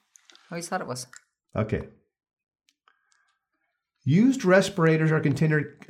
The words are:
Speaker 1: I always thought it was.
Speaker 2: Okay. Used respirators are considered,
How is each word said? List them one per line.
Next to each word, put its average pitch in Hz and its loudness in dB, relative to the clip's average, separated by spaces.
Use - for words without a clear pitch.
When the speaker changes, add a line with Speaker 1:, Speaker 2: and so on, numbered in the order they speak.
Speaker 1:
I - -12
always - -12
thought 185 -6
it - -12
was. 123 -10
Speaker 2:
Okay. 101 -4
Used 208 2
respirators 160 2
are 156 0
considered, 151 -2